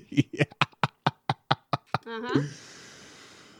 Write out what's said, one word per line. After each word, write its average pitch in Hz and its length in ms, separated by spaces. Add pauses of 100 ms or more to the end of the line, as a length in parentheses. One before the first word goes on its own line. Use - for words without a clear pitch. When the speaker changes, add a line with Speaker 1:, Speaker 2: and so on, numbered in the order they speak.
(100)
Speaker 1:
Yeah. - 340 (1600)
Speaker 2:
Uh-huh. 226 340 (1200)